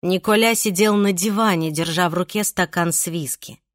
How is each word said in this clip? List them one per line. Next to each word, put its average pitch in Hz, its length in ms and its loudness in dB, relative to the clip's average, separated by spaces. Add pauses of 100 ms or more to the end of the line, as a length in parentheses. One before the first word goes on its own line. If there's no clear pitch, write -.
Николя 214 520 2
сидел 208 400 2
на 202 160 2
диване, 190 640 0
держа 165 360 0
в 160 60 -2
руке 180 300 -2
стакан 170 480 -2
с - 160 -2
виски. 160 520 -8 (140)